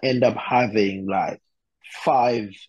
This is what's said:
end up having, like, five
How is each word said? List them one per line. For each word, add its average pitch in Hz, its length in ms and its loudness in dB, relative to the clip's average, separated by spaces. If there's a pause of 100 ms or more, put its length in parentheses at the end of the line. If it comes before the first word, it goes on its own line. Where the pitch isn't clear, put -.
end 131 200 2
up 110 140 2
having, 101 720 0
like, 92 320 -4 (600)
five 120 460 2 (200)